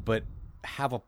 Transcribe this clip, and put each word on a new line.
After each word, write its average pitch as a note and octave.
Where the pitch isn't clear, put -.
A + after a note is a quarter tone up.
but A2
have C#3
a A#2